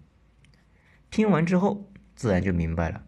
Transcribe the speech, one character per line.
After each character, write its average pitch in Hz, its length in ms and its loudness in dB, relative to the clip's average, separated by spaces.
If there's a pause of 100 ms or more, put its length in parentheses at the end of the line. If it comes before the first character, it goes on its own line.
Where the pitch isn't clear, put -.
(1120)
听 220 200 2
完 165 160 2
之 180 100 2
后 202 340 -2 (240)
自 117 160 -2
然 90 120 2
就 95 100 0
明 82 240 -2
白 82 140 -2
了。 - 180 -12